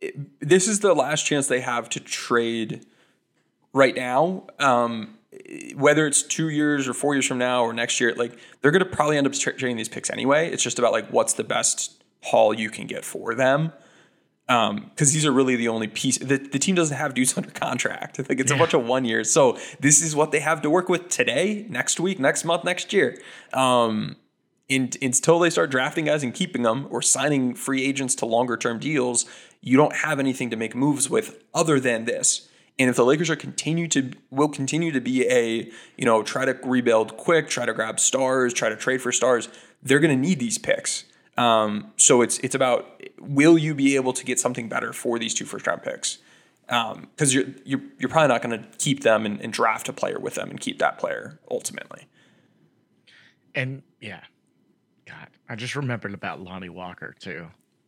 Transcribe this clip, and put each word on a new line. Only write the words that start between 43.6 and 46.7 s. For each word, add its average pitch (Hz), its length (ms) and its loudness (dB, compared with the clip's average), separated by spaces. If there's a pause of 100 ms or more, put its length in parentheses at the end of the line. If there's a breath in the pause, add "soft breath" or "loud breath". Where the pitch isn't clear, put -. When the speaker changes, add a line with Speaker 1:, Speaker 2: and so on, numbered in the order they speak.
Speaker 1:
be 139 220 2
able 127 160 0
to - 100 -8
get 127 160 -4
something 123 300 -4
better 120 240 -6
for 117 260 -4
these 113 140 -4
two - 120 -6
first - 220 -8
round - 160 -2
picks? - 360 -8 (500 soft breath)
Um, 117 480 -4